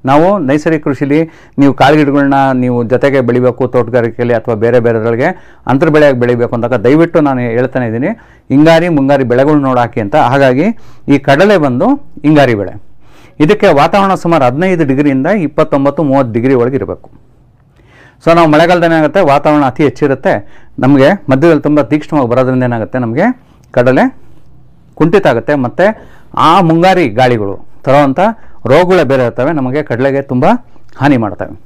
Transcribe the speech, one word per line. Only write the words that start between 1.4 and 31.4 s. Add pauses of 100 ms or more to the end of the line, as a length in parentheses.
ನೀವು (100)
ಕಾಳುಗಿಡಗಳನ್ನ (220)
ನೀವು (140)
ಜೊತೆಗೆ
ಬೆಳಿಬೇಕು, (120)
ತೋಟಗಾರಿಕೆಯಲ್ಲಿ
ಅಥವಾ (100)
ಬೇರೆ
ಬೇರೆದ್ರೊಳಗೆ (380)
ಅಂತರ (100)
ಬೆಳೆಯಾಗಿ
ಬೆಳಿಬೇಕು
ಅಂದಾಗ
ದಯವಿಟ್ಟು
ನಾನು (180)
ಹೇಳ್ತಾನೆ
ಇದ್ದೀನಿ, (440)
ಹಿಂಗಾರಿ (100)
ಮುಂಗಾರಿ
ಬೆಳೆಗಳು
ನೋಡಾಕಿ
ಅಂತ. (160)
ಹಾಗಾಗಿ (480)
ಈ (100)
ಕಡಲೆ (120)
ಬಂದು (380)
ಹಿಂಗಾರಿ
ಬೆಳೆ. (680)
ಇದಕ್ಕೆ (100)
ವಾತಾವರಣ
ಸುಮಾರು
ಹದಿನೈದು
ಡಿಗ್ರಿಯಿಂದ (180)
ಇಪ್ಪತ್ತೊಂಬತ್ತು, (100)
ಮೂವತ್ತು
ಡಿಗ್ರಿ
ಒಳಗೆ
ಇರಬೇಕು. (1120)
So
ನಾವು
ಮಳೆಗಾಲದಲ್ಲಿ
ಏನಾಗುತ್ತೆ,
ವಾತಾವರಣ
ಅತಿ
ಹೆಚ್ಚಿರುತ್ತೆ, (520)
ನಮಗೆ (220)
ಮಧ್ಯದಲ್ಲಿ
ತುಂಬ
ತೀಕ್ಷ್ಣವಾಗಿ
ಬರೋದ್ರಿಂದ
ಏನಾಗುತ್ತೆ,
ನಮಗೆ (500)
ಕಡಲೆ (920)
ಕುಂಠಿತ
ಆಗುತ್ತೆ. (100)
ಮತ್ತು (640)
ಆ (180)
ಮುಂಗಾರಿ (140)
ಗಾಳಿಗಳು (300)
ತರುವಂಥ (520)
ರೋಗಗಳೇ
ಬೇರೆ
ಇರ್ತವೆ,
ನಮಗೆ (100)
ಕಡಲೆಗೆ (120)
ತುಂಬ (560)
ಹಾನಿ
ಮಾಡ್ತವೆ. (120)